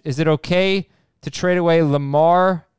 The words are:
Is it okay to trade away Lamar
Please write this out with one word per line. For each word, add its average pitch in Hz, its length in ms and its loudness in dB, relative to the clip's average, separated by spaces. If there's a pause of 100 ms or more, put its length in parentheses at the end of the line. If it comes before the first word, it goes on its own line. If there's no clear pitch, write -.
Is 139 160 -6
it 156 80 0
okay 180 640 -2 (320)
to 151 100 -12
trade 180 260 -2
away 170 240 2
Lamar 156 840 0 (100)